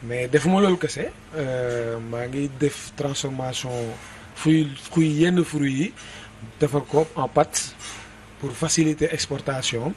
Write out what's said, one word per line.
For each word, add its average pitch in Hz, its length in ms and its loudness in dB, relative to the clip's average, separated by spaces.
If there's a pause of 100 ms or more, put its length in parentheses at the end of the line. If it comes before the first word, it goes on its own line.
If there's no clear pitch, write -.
Mais 123 240 -2
defuma 151 340 4
loolu 190 160 6
kese, 156 320 -4 (260)
euh, 123 640 -2
maa 117 280 -6
ngi 139 220 -4 (100)
def - 360 -2
transformation 131 760 -4 (640)
fruits, 156 320 4 (220)
fruits, 160 320 4
yenn 175 220 6
fruits 143 280 0
yi, 143 220 0 (640)
defar 143 260 2
ko 156 300 4
en 131 120 0
pâte - 480 2 (640)
pour 135 120 -6
faciliter 156 640 2
exportation. 135 840 -4